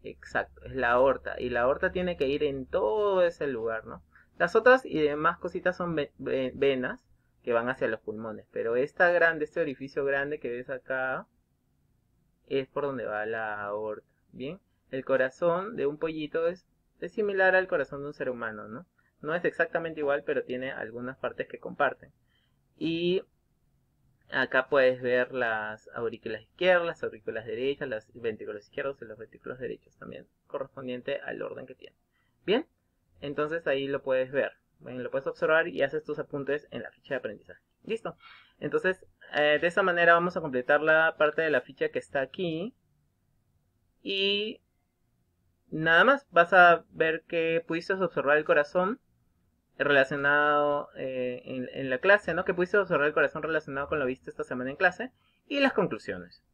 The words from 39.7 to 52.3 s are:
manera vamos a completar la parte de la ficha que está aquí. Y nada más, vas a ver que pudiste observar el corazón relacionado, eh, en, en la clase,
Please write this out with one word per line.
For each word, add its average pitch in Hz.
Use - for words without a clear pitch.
manera 170
vamos 175
a 175
completar 147
la 160
parte 151
de 160
la 131
ficha 156
que 131
está 139
aquí. 170
Y 202
nada 165
más, 262
vas 170
a 175
ver 160
que 165
pudiste 165
observar 151
el 151
corazón 180
relacionado, 147
eh, 127
en, 127
en 135
la 127
clase, 202